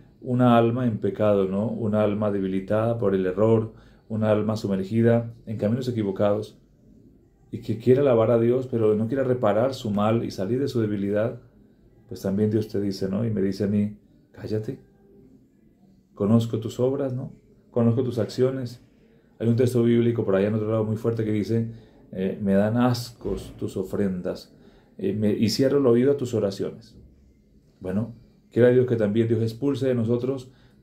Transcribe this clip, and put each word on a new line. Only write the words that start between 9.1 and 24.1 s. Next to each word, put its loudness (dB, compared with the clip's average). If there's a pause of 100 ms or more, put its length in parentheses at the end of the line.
reparar 2
su -6
mal 2
y -6
salir -4
de -2
su -2
debilidad, -2 (680)
pues -14
también 0
Dios 0
te -6
dice, -4
¿no? -2
Y -2
me -2
dice -2
a 0
mí, -2 (340)
"Cállate, -8 (1300)
conozco 2
tus -8
obras, -2
¿no? -8 (400)
Conozco 2
tus -4
acciones". -2 (540)
Hay -2
un 4
texto 2
bíblico 2
por 0
allá 4
en 0
otro -2
lado 0
muy -2
fuerte -2
que -2
dice, -2 (400)
eh, -4
"Me 0
dan 2
ascos -4
tus -8
ofrendas, -6 (460)